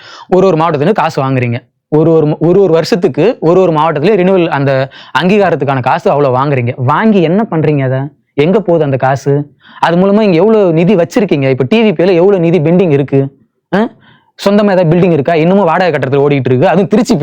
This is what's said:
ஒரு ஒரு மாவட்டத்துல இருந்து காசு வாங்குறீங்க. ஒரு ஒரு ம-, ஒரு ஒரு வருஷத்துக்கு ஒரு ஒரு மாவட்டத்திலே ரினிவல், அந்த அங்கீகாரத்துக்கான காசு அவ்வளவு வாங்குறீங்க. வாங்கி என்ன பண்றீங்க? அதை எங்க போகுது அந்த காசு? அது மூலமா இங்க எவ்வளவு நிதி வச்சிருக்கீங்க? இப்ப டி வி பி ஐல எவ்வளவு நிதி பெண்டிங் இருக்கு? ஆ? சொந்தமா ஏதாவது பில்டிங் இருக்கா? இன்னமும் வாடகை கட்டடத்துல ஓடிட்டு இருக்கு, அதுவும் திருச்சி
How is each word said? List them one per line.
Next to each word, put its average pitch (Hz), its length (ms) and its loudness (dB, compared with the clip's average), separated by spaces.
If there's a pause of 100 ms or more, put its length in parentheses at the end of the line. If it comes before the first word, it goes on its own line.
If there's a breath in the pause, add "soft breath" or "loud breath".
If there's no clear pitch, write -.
(360 loud breath)
ஒரு 185 120 2
ஒரு 170 120 0
மாவட்டத்துல 156 260 0
இருந்து 202 160 0
காசு 156 200 -4
வாங்குறீங்க. 127 360 -2 (340)
ஒரு 156 240 2
ஒரு 156 140 2
ம-, 147 80 -4 (100)
ஒரு 175 160 2
ஒரு 170 80 0
வருஷத்துக்கு 165 520 0 (160)
ஒரு 175 200 2
ஒரு 175 120 2
மாவட்டத்திலே 156 480 0
ரினிவல், 180 260 0 (120)
அந்த 139 140 0 (480 loud breath)
அங்கீகாரத்துக்கான 165 680 0
காசு 165 260 -2
அவ்வளவு 139 240 0
வாங்குறீங்க. 131 360 -2 (180)
வாங்கி 202 380 2
என்ன 214 200 -2
பண்றீங்க? 147 380 -2
அதை 131 120 -2 (440)
எங்க 196 160 0
போகுது 170 280 0
அந்த 131 180 -4
காசு? 139 280 -2 (460 loud breath)
அது 165 220 0
மூலமா 202 260 2
இங்க 165 140 2
எவ்வளவு 202 380 2
நிதி 180 220 2
வச்சிருக்கீங்க? 160 540 -2
இப்ப 135 120 -2
டி 220 180 0
வி 208 80 2
பி 165 100 0
ஐல 190 180 2
எவ்வளவு 190 240 2
நிதி 170 220 0
பெண்டிங் 175 300 2
இருக்கு? 139 240 -2 (500)
ஆ? 196 100 0 (560 soft breath)
சொந்தமா 208 360 0
ஏதாவது 175 180 2
பில்டிங் 170 260 2
இருக்கா? 165 260 -2
இன்னமும் 185 280 2
வாடகை 180 200 0
கட்டடத்துல 143 340 -2
ஓடிட்டு 139 260 0
இருக்கு, 156 220 2
அதுவும் 185 200 0
திருச்சி 226 280 0